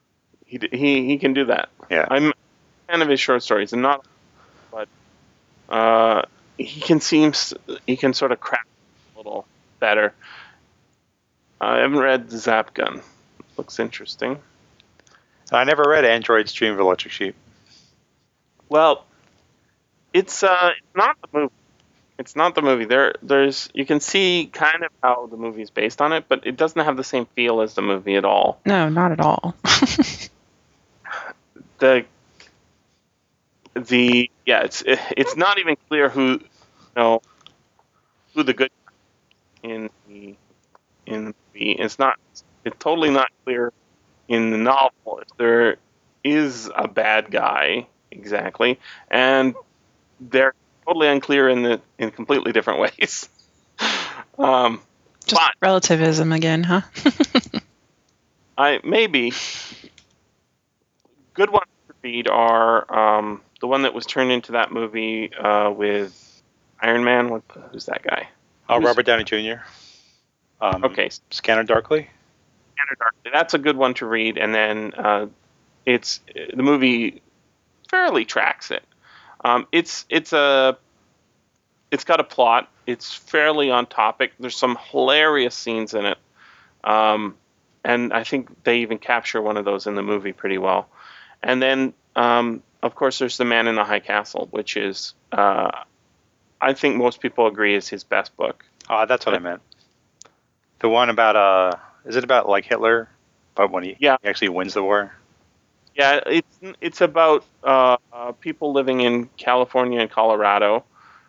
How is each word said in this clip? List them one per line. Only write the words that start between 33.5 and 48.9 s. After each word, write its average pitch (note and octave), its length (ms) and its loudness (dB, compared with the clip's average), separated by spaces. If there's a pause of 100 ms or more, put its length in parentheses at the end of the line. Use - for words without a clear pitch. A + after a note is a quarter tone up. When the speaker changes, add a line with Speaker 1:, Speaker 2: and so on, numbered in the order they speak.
Speaker 1:
the, B2 560 2 (160)
yeah, A#2 160 4
it's, - 240 -6
it's C3+ 500 0
not G3 220 2
even E3 180 -2 (120)
clear D3 200 2
who, C3 220 0
you C3 100 -2 (560)
know, A2+ 240 4 (1120)
who D3+ 120 -2
the B2+ 100 0
good C3 160 -2 (920)
guy A2+ 60 -14
in A2 220 -10 (180)
the, G2+ 260 -20 (720)
in A2 220 -10
the G#2 80 -14 (180)
movie. G#2 200 -6
It's - 260 -6
not, C3+ 200 0 (460)
it's A2+ 140 -8
totally D#3 320 0
not C3+ 180 2 (160)
clear A#2+ 280 -4 (560)
in A2+ 220 0
the A2 60 -2
novel B2+ 640 0
if - 160 -20
there A#2 400 2 (460)
is C3+ 520 -2
a - 140 -2
bad A2 420 -2
guy E2+ 560 -2 (240)
exactly, G#2 680 -4 (320)